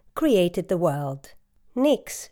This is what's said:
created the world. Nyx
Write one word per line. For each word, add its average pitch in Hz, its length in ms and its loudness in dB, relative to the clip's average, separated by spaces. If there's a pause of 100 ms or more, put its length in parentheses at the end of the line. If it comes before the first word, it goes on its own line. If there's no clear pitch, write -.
(140)
created 185 540 2
the 185 100 0
world. 143 560 -4 (420)
Nyx - 560 -2